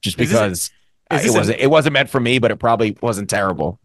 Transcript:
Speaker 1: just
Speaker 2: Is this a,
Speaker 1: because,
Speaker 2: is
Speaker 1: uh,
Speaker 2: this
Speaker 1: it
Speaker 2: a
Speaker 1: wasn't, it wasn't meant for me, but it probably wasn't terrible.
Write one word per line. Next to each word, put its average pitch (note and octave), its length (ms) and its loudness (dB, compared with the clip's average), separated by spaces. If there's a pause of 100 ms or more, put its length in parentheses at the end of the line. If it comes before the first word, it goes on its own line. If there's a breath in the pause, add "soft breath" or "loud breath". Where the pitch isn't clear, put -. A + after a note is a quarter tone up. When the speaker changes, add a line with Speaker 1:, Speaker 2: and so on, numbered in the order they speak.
Speaker 1:
just - 180 -8
Speaker 2:
Is B2+ 120 0
this F#3 100 2
a, - 20 2
Speaker 1:
because, F#2+ 160 -2
Speaker 2:
is - 120 -8 (380)
Speaker 1:
uh, - 100 -2
Speaker 2:
this G#2+ 80 0
Speaker 1:
it - 20 2
Speaker 2:
a A2+ 100 2
Speaker 1:
wasn't, G#2 220 0
it B2+ 100 2
wasn't D#3 220 4
meant C#3 180 0
for C#3 80 -2
me, B2 220 2
but A2+ 100 2
it G#2 60 -4
probably A2+ 440 0
wasn't G2+ 300 -4
terrible. F#2 540 -2